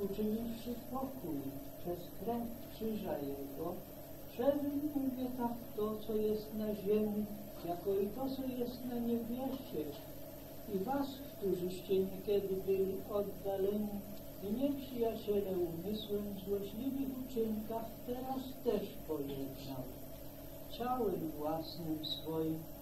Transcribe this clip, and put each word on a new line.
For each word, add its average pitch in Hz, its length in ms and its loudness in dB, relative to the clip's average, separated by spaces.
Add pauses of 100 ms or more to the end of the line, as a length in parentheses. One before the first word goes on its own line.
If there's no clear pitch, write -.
uczyniwszy 220 680 0 (180)
pokój 175 480 -2 (400)
przez 175 180 -2 (220)
krew 233 220 0 (320)
krzyża 214 440 0
Jego, 143 560 -2 (580)
przez 285 300 6
Nim 285 180 2 (140)
mówię 254 320 2 (120)
tak 233 140 2 (240)
to, 214 200 2 (100)
co 220 100 2
jest 214 380 2
na 214 200 0
ziemi, 208 500 4 (440)
jako 175 220 0 (100)
i 214 60 4
to, 247 140 -2 (160)
co 269 60 -2 (160)
jest - 260 -2
na 240 100 -2
niebiesie. 240 880 0 (920)
I 190 40 2
was, 262 280 2 (320)
którzyście 185 600 2
niekiedy 190 580 2 (100)
byli 190 280 6 (180)
oddaleni 202 880 2 (420)
i 202 100 0
nieprzyjaciele 226 960 2
umysłem 185 720 0 (120)
w 185 140 -6
złośliwych 262 600 0 (160)
uczynkach, 220 600 0 (220)
teraz 262 360 -2 (220)
też 214 240 4 (200)
pojednał. 135 720 -2 (880)
Ciałem 220 680 2
własnym 156 640 -2
swoim 160 540 0 (240)